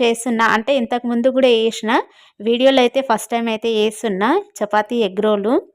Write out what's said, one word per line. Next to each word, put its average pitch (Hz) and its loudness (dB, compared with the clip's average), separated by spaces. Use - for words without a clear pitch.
చేస్తున్నా, 226 0
అంటే 220 0
ఇంతకు 240 -4
ముందు 240 0
కూడా 254 2
చేసిన 226 0
వీడియోలో 254 2
అయితే 247 0
ఫస్ట్ 226 -2
టైమ్ 233 -2
అయితే 226 -2
చేస్తున్నా 214 0
చపాతీ 208 -2
ఎగ్ 208 -2
రోల్. 214 0